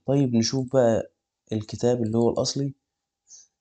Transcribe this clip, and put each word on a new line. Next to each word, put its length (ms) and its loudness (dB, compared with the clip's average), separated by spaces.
طيب 300 0
نشوف 380 0
بقى 380 2
الكتاب 520 -2
اللي 140 -2
هو 120 2
الأصلي، 440 -2